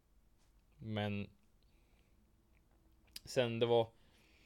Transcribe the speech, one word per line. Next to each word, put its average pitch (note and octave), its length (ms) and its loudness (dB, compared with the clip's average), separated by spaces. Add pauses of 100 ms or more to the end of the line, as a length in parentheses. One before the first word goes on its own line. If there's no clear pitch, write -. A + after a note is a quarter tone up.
(800)
Men G#2 520 -4 (1900)
sen A#2 340 -2
det A#2 80 4
var, A#2 220 4 (580)